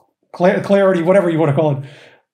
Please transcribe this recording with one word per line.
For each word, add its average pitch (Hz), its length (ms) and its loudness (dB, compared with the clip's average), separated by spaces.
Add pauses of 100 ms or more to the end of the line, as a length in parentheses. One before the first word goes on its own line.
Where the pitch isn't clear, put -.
(320)
cla-, 185 300 0
clarity, 190 400 0
whatever 180 280 2
you 160 80 -2
wanna 151 160 0
call 151 240 0
it. 131 60 -12 (500)